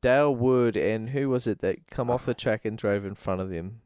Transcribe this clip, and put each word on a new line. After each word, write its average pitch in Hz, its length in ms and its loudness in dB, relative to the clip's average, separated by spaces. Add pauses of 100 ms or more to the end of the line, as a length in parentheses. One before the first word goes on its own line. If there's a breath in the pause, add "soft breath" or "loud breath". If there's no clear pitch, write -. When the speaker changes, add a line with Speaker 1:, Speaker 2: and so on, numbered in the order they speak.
Speaker 1:
Dale 139 300 4
Wood 120 420 4
and 110 340 0
who 139 200 -2
was 127 160 0
it 104 140 -2
that - 300 -4
come 120 200 -4
off 123 160 -2
the 127 60 0
Speaker 2:
Oh. - 20 0
Speaker 1:
track 110 300 -2
and 110 140 -4
drove 101 260 0
in 98 100 -6
front 95 260 -4
of 95 100 -6
him? 92 360 -8